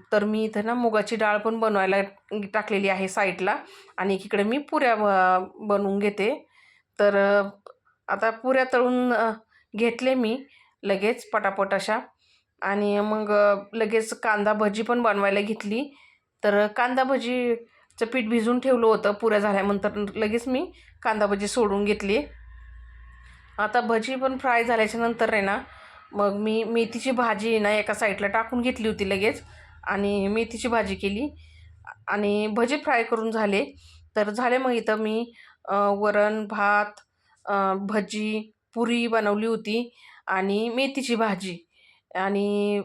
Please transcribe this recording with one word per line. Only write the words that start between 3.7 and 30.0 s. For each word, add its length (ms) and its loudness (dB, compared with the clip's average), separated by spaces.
आणि 160 0
एकीकडे 300 -2
मी 140 0
पुऱ्या, 360 0
अ, 460 4
बनवून 440 0
घेते. 480 -2
तर, 160 4
अ, 320 4
आता 220 0
पुऱ्या 340 2
तळून, 400 2
अ, 180 2
घेतले 400 0
मी 280 -2
लगेच 460 -2
पटापट 440 0
अशा 260 0
आणि 380 0
मग, 320 -2
अ, 240 6
लगेच 400 0
कांदा 400 0
भजी 280 0
पण 200 0
बनवायला 400 2
घेतली. 540 -4
तर 240 4
कांदा 360 0
भजीचं 1000 -2
पीठ 220 -2
भिजून 320 2
ठेवलं 280 4
होतं, 240 4
पुऱ्या 280 2
झाल्यानंतर 680 0
लगेच 320 -2
मी 240 -2
कांदा 240 0
भजी 220 -2
सोडून 380 0
घेतली. 380 0
आता 240 2
भजी 340 0
पण 220 -2
फ्राय 260 2
झाल्याच्या 380 0
नंतर 320 0
आहे 80 2
ना, 180 0
मग 220 0
मी 300 0
मेथीची 480 -2
भाजी 380 0
आहे 100 2
ना, 120 2
एका 220 0
साईडला 340 -2
टाकून 340 -2
घेतली 260 -2
होती 220 -2
लगेच 340 0
आणि 440 0